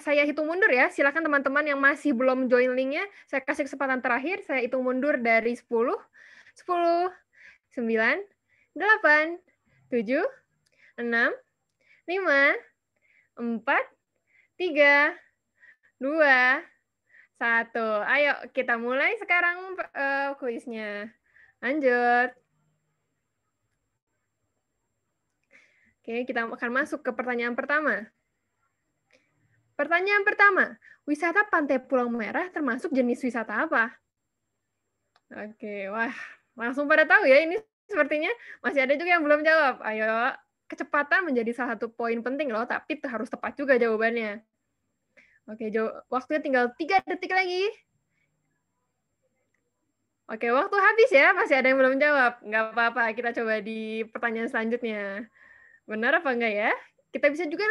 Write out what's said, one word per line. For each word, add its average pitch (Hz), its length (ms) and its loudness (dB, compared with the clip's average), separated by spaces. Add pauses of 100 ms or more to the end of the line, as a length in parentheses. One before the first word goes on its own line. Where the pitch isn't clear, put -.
saya 294 240 2
hitung 302 160 -2
mundur 359 240 2
ya. 294 240 4
Silakan 294 320 0
teman-teman 285 400 0
yang 285 160 -2
masih 285 320 2
belum 254 400 2
join 254 240 2
linknya, 269 260 -2 (220)
saya 277 160 -4
kasih 285 240 -4
kesempatan 269 400 -4
terakhir. 269 400 -2
Saya 269 160 -4
hitung 254 240 -4
mundur 254 320 0
dari 233 400 2
sepuluh, 240 400 -2 (560)
sepuluh, 349 560 0 (640)
sembilan, 226 480 0 (560)
delapan, 330 640 2 (480)
tujuh, 247 340 -2 (800)
enam, 240 320 0 (720)
lima, 320 480 2 (880)
empat, 240 440 -2 (760)
tiga, 294 560 4 (800)
dua, 269 640 2 (800)
satu. 226 640 -2
Ayo, 277 320 2 (160)
kita 240 240 -2
mulai 262 400 -2
sekarang, 359 640 -2 (160)
eh, 277 400 -4
kuisnya. 226 720 -10 (560)
Lanjut. 247 680 2 (3750)
Oke, 240 260 -8
kita 233 240 -4
akan 240 220 -6 (140)
masuk 294 160 -8
ke - 160 -6
pertanyaan 240 420 -4
pertama. 277 500 -2 (1700)
Pertanyaan 370 480 0
pertama, 403 480 4 (320)
wisata 339 400 0
Pantai 294 320 0
Pulau 254 320 -2
Merah 233 400 -4
termasuk 294 400 -4
jenis 254 320 0
wisata 226 400 -4
apa? 269 320 0 (1400)
Oke, 208 560 -12
wah, 226 240 -4 (480)
langsung 262 320 -2
pada 311 160 6
tahu 359 240 6
ya 294 160 8
ini 370 160 -4 (240)
sepertinya. 311 460 0 (260)
Masih 269 240 0
ada 269 160 2
juga 349 160 -2
yang 339 80 4
belum 294 240 4
jawab. 311 400 4
Ayo, 220 480 -2 (320)
kecepatan 320 640 0
menjadi 233 240 0
salah 233 240 -4
satu 226 160 -8
poin 233 240 -2
penting 262 320 -4
loh, 220 160 -2
tapi 277 400 -6
harus 226 240 -6
tepat - 240 -8
juga 269 240 2
jawabannya. 226 640 -2 (1040)
Oke, 220 240 -8
jaw-, 220 400 -2
waktunya 294 320 -2
tinggal 247 320 0
tiga 349 320 2
detik 370 240 -6
lagi. 370 400 0 (2500)
Oke, 233 220 -4
waktu 302 260 2
habis 427 380 6
ya, 294 240 8
masih 349 160 2
ada 262 160 4
yang 269 80 4
belum 262 240 4
jawab. 269 400 2
Nggak 220 220 -2 (100)
apa-apa, 233 420 0
kita 233 140 -4
coba 220 340 -2
di 220 480 -6
pertanyaan 226 400 -2
selanjutnya. 226 720 -4 (640)
Benar 233 320 0
apa 285 160 -2
enggak 233 160 -2
ya? 208 200 0 (360)
Kita 294 240 0
bisa 311 160 -4
juga 330 220 -4